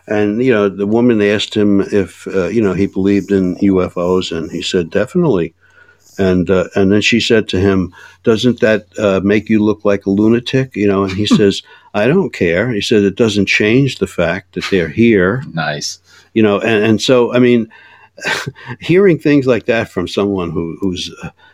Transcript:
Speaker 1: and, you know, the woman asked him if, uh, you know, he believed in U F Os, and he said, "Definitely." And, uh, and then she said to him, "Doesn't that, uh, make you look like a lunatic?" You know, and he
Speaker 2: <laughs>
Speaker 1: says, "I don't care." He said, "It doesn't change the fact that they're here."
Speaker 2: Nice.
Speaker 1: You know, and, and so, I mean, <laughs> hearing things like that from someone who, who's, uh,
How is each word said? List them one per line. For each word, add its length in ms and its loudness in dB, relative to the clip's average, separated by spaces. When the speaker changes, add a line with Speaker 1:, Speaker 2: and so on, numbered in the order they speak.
Speaker 1:
and, 360 -2
you 80 2
know, 180 2
the 180 -6
woman 340 2
asked 340 -2
him 260 2
if, 460 -4
uh, 200 -2
you 140 -2
know, 120 0
he 140 0
believed 440 -2
in 300 0
U 220 2
F 140 -6
Os, 340 -2
and 200 -8
he 120 -8
said, 280 -2
"Definitely." 640 0
And, 320 0
uh, 140 2
and 160 2
then 100 2
she 180 0
said 300 2
to 100 -2
him, 340 0
"Doesn't 360 0
that, 260 0
uh, 240 0
make 260 0
you 140 2
look 220 -2
like 200 0
a 60 0
lunatic?" 640 0
You 120 0
know, 160 0
and 100 -4
he 120 -4
Speaker 2:
<laughs> 120 2
Speaker 1:
says, 240 2
"I 120 0
don't 260 0
care." 380 -2
He 100 -4
said, 220 2
"It 120 0
doesn't 320 0
change 500 0
the 100 -4
fact 460 -6
that 180 -8
they're 180 0
here." 540 2
Speaker 2:
Nice. 460 -8
Speaker 1:
You 100 2
know, 160 2
and, 240 0
and 180 2
so, 320 2
I 60 2
mean, 280 2
<laughs> 540 -10
hearing 400 2
things 280 2
like 180 0
that 240 -2
from 180 -6
someone 440 -2
who, 300 -6
who's, 300 -6
uh, 60 -14